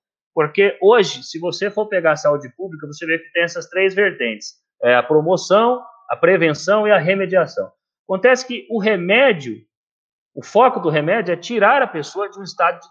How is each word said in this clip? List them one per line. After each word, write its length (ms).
Porque 460
hoje, 440
se 160
você 300
for 160
pegar 260
a 40
saúde 380
pública, 320
você 200
vê 120
que 140
tem 120
essas 220
três 280
vertentes, 540
é, 120
a 80
promoção, 800
a 60
prevenção 680
e 60
a 60
remediação. 720
Acontece 400
que 240
o 80
remédio, 800
o 80
foco 340
do 100
remédio 440
é 40
tirar 460
a 40
pessoa 420
de 100
um 40
estado 380
de 100